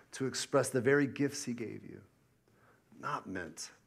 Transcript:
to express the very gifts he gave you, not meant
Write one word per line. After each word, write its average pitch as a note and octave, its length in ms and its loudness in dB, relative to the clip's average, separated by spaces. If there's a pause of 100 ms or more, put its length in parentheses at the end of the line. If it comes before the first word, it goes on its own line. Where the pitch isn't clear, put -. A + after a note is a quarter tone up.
(120)
to C3 140 -2
express B2+ 420 2
the C3 140 2
very C#3 240 6
gifts C#3 380 -2
he A#2+ 100 -4
gave G#2+ 300 -8
you, - 180 -16 (960)
not - 260 -4
meant F2+ 440 -8 (160)